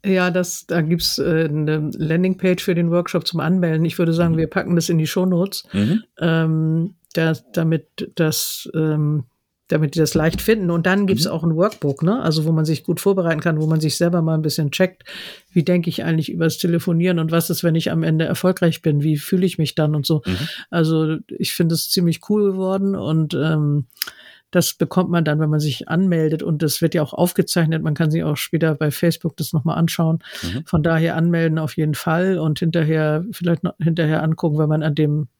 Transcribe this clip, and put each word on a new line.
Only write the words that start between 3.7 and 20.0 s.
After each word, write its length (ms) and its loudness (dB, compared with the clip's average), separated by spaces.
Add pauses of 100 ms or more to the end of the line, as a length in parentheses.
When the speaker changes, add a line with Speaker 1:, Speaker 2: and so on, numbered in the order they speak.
Speaker 1:
Ich 120 -4
würde 140 2
sagen, 220 2
Speaker 2:
Mhm. 40 0
Speaker 1:
wir 100 2
packen 280 0
das 120 0
in 100 2
die 100 2
Shownotes, 640 0
Speaker 2:
Mhm. 320 0 (160)
Speaker 1:
ähm, 760 0 (200)
da, 180 2 (220)
damit 600 -2
das, 600 -4
ähm, 500 0 (440)
damit 260 0
die 40 -2
das 160 2
leicht 280 2
finden. 280 2
Und 160 0
dann 200 2
gibt's 180 2
Speaker 2:
Mhm. 60 -2
Speaker 1:
auch 140 -4
ein 120 2
Workbook, 460 0
ne? 200 2
Also, 220 0
wo 80 0
man 140 2
sich 180 -2
gut 160 -2
vorbereiten 400 0
kann, 200 0
wo 60 0
man 140 2
sich 160 0
selber 240 2
mal 140 2
ein 80 0
bisschen 280 -2
checkt, 340 -2 (480)
wie 100 4
denke 260 2
ich 160 -4
eigentlich 260 0
übers 280 0
Telefonieren 600 0
und 140 0
was 180 2
ist, 140 -2
wenn 100 2
ich 160 0
am 120 0
Ende 240 2
erfolgreich 560 0
bin? 200 2
Wie 140 2
fühle 300 0
ich 120 -2
mich 160 -2
dann 200 2
und 120 -2